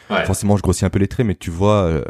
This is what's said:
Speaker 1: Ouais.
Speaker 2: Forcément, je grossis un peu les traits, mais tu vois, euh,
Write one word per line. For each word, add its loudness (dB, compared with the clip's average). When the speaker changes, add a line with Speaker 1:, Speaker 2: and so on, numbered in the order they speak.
Speaker 1:
Ouais. 0
Speaker 2:
Forcément, 0
je -2
grossis 0
un 2
peu -2
les 2
traits, -2
mais -2
tu -10
vois, 2
euh, 0